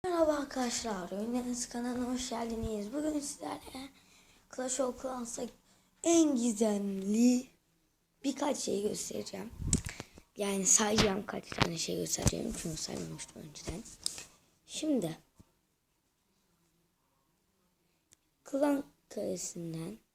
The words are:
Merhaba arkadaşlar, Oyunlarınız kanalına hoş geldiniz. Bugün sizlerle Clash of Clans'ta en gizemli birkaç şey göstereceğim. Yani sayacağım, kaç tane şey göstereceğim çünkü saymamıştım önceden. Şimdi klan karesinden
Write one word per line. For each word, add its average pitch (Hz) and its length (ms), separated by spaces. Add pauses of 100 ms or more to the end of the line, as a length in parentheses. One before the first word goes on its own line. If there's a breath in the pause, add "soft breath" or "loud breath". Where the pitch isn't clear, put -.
Merhaba 330 300
arkadaşlar, 233 720
Oyunlarınız 240 580
kanalına 247 460
hoş 247 160
geldiniz. 226 640
Bugün 302 280
sizlerle - 680 (680 soft breath)
Clash 254 240
of 247 220
Clans'ta 254 400 (600 soft breath)
en 320 340
gizemli 214 1080 (800)
birkaç 277 320
şey 196 260
göstereceğim. 208 680 (840 loud breath)
Yani 196 300
sayacağım, 214 600
kaç - 220
tane 170 300
şey 175 180
göstereceğim - 680
çünkü 160 140
saymamıştım - 680
önceden. 156 400 (840 loud breath)
Şimdi 226 520 (3250)
klan 285 400 (240)
karesinden 175 920 (160)